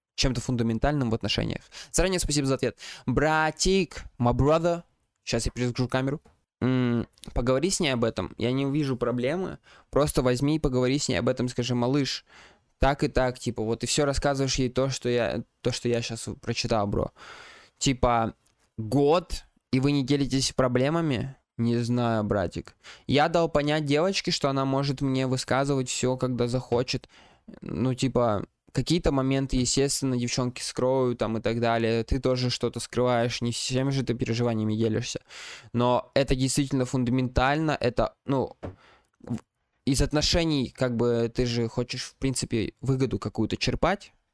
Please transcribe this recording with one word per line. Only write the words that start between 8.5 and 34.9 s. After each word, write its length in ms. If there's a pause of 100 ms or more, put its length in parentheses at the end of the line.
не 100
вижу 320
проблемы. 600 (320)
Просто 320
возьми 340
и 40
поговори 400
с 100
ней 80
об 100
этом. 220
Скажи: 260
«Малыш, 480 (560)
так 240
и 60
так, 300
типа, 220
вот 220
и 40
все 180
рассказываешь 500
ей 140
то, 200
что 200
я, 340 (160)
то, 140
что 160
я 120
щас 280 (100)
прочитал, 480
бро». 240 (640)
Типа, 580 (420)
год, 640 (280)
и 80
вы 120
не 120
делитесь 500
проблемами? 840 (220)
Не 200
знаю, 460
братик. 520 (320)
Я 200
дал 220
понять 360
девочке, 440
что 180
она 180
может 360
мне 240
высказывать 640
все, 260
когда 320
захочет. 600 (520)
Ну, 340
типа, 500 (260)
какие-то 400
моменты, 460
естественно, 580
девчонки 460
скроют 560
там 200
и 40
так 180
далее. 440
Ты 160
тоже 320
что-то 280
скрываешь, 600
не 100
всеми 380
же 140
ты 100
переживаниями 600
делишься. 460 (520)